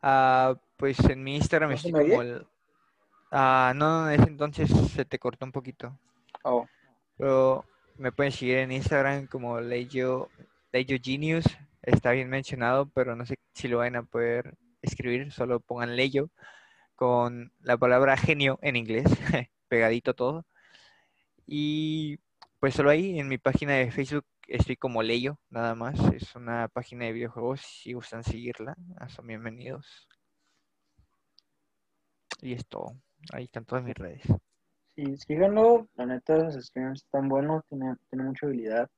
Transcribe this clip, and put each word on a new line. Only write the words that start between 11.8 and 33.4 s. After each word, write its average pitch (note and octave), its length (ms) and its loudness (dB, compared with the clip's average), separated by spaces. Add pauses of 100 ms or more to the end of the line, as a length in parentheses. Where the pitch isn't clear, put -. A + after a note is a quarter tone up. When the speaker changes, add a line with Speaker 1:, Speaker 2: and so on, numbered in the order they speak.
Speaker 1:
Está B2 300 2
bien B2+ 160 -2
mencionado, C3 600 -2
pero B2 260 -2
no A#2+ 100 -10
sé B2+ 100 -8 (180)
si - 120 -10
lo A#2+ 120 0
van B2 180 -2
a A#2+ 60 -6
poder A#2+ 540 -4 (260)
escribir. B2+ 500 -4
Solo B2 280 -2
pongan A#2+ 360 -6
Leyo C#3 340 0 (640)
con A#2+ 680 0
la A#2+ 180 0
palabra B2+ 400 6
genio C#3+ 440 0
en C3+ 140 -2
inglés, A2+ 280 -2
<laughs> - 460 0 (180)
pegadito A#2 460 2
todo. D3 300 -4 (1000)
Y D3+ 720 -4 (400)
pues C3+ 160 2
solo C#3+ 160 6
ahí, F3 280 2
en C#3 100 -4
mi C3 100 -4
página C#3+ 360 2
de B2+ 160 2
Facebook, C#3 360 -4 (200)
estoy B2 300 -2
como A#2 260 -2
Leyo, B2 360 -2 (100)
nada A#2 260 -4
más. B2 240 -6 (160)
Es - 220 -12
una A#2 320 -6
página A#2+ 380 -10
de A2+ 60 -6
videojuegos, A#2+ 500 -6
si - 320 -16
gustan A#2 300 -12
seguirla, A#2+ 520 -10 (220)
ah, B2 100 -14
son B2 180 -20
bienvenidos. A#2 800 -14 (2250)
Y B2+ 100 -10
es A#2+ 140 -10
todo. - 300 -12 (360)
Ahí B2+ 120 -10